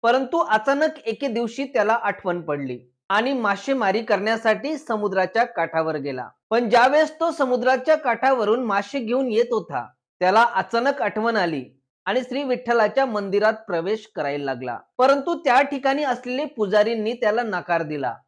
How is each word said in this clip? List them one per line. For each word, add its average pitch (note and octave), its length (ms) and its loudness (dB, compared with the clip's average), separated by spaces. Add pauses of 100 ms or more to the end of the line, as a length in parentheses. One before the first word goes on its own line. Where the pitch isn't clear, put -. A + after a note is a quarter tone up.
परंतु C4 360 2
अचानक C#4 520 2 (160)
एके A3+ 220 -4
दिवशी A#3 360 -4
त्याला A3 280 0
आठवण G3 480 -2
पडली C#3+ 380 -6 (300)
आणि A3+ 240 2
मासेमारी A3 680 0
करण्यासाठी A3 760 0
समुद्राच्या G#3 680 0
काठावर E3 520 -2
गेला. C3+ 320 -6 (220)
पण A#3 180 2
ज्यावेळेस C4+ 520 4
तो E4 100 2
समुद्राच्या C4 640 2
काठावरून B3 720 2
मासे G#3 360 -2
घेऊन B3 280 -2
येत A3+ 240 0
होता, D3 340 -4 (340)
त्याला F#3+ 220 6
अचानक B3 600 0
आठवण A3 340 -2
आली E3 280 -2 (400)
आणि G#3+ 160 0
श्री C4 220 -6
विठ्ठलाच्या A#3+ 640 0
मंदिरात G#3 460 0
प्रवेश G3+ 640 -6
करायला C#3+ 300 -4
लागला. B2+ 340 -6 (200)
परंतु C#4+ 400 2
त्या C4+ 240 2
ठिकाणी C#4 420 -2
असलेले B3+ 400 -4
पुजारींनी G#3+ 680 0
त्याला A#3 300 0
नकार F3 400 -2
दिला C#3+ 320 -4 (120)